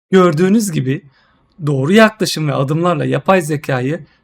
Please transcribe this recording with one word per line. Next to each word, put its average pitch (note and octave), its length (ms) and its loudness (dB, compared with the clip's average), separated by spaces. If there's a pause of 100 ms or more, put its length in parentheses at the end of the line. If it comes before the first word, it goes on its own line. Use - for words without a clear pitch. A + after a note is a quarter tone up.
(100)
Gördüğünüz F#3 640 2
gibi C#3 320 -4 (640)
doğru C#3+ 260 0
yaklaşım G3 560 2
ve C3+ 60 -2
adımlarla D3+ 500 -2
yapay C#3+ 380 0
zekayı D3 580 -4 (240)